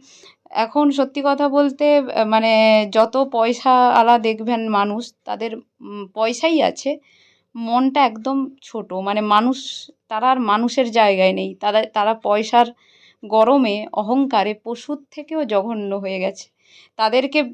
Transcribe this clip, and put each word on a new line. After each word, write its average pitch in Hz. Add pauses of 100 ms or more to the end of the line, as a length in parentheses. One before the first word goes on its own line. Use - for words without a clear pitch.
(500)
এখন 285
সত্যি 277
কথা 285
বলতে, 285
আহ, 247
মানে 220 (400)
যত 226
পয়সাওয়ালা 240
দেখবেন 220
মানুষ, 208 (120)
তাদের, 220
উম, 202
পয়সাই 233
আছে, 202 (580)
মনটা 254
একদম 262 (120)
ছোট। 202
মানে 196
মানুষ, 226 (160)
তারা 226
আর 262
মানুষের 233
জায়গায় 196
নেই, 190
তারা, 208
তারা 214
পয়সার 220 (600)
গরমে, 220
অহংকারে 214 (100)
পশুর 277
থেকেও 302
জঘন্য 208
হয়ে 190
গেছে। - (460)
তাদেরকে 254 (100)